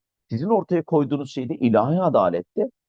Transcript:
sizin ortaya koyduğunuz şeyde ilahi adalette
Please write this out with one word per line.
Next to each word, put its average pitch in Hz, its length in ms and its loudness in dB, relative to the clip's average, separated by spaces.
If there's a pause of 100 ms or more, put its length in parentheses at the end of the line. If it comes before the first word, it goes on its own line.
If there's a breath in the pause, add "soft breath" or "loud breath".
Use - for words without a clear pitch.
(300)
sizin 131 200 -4
ortaya 175 340 0
koyduğunuz 143 500 -2
şeyde 127 220 -6
ilahi 123 460 2
adalette 117 720 0 (180)